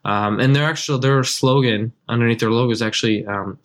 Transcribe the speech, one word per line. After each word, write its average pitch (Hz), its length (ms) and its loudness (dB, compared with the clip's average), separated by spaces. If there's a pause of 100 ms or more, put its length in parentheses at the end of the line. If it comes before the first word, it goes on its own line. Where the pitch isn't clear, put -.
Um, 104 340 -2
and 135 160 4
their 147 80 2
actual, 151 360 -2
their 135 260 2
slogan 123 640 0 (160)
underneath 117 320 0
their 113 120 0
logo 120 200 2
is 110 100 -2
actually, 107 440 -2
um, 101 400 -6